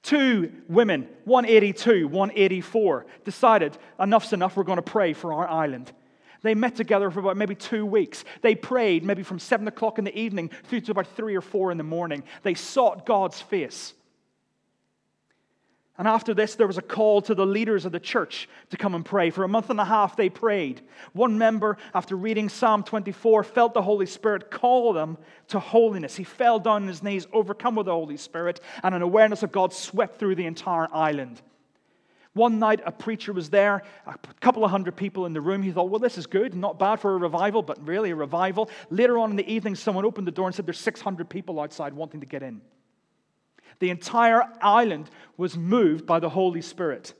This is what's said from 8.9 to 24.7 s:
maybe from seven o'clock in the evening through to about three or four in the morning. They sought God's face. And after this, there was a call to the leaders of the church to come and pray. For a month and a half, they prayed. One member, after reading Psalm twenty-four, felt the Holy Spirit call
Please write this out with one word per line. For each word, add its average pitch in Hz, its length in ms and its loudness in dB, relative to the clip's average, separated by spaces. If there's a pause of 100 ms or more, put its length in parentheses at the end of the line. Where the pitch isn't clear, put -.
maybe 196 180 -2
from 175 160 -10
seven 214 300 -2
o'clock 220 300 -4
in 196 80 -4
the 196 120 -8
evening 196 300 -6 (160)
through 240 160 -4
to 214 120 -8
about 190 160 -2
three 214 260 -6
or 180 80 -2
four 190 280 -2
in 170 60 -4
the 156 80 -6
morning. 160 380 -4 (200)
They 190 120 0
sought 196 500 0
God's 196 380 0
face. - 500 -6 (2000)
And 226 100 0
after 220 240 0
this, 214 220 0
there 226 120 4
was 185 120 -2
a 185 40 -6
call 208 380 4
to 208 140 -2
the 190 100 2
leaders 202 400 0
of 175 80 -6
the 165 80 -6
church - 480 -4 (220)
to - 80 -10
come 196 160 -2
and 165 100 -6
pray. 185 240 2
For 190 160 -2
a 185 40 -2
month 214 200 0
and 226 100 -2
a 208 60 2
half, 202 320 2
they 190 140 2
prayed. 190 500 -2 (320)
One 220 240 2
member, 220 400 2 (160)
after 190 240 -2
reading 208 320 -2
Psalm 214 360 2
twenty-four, 208 600 2
felt 233 300 2
the 214 80 2
Holy 196 240 0
Spirit 202 440 -4
call 240 440 2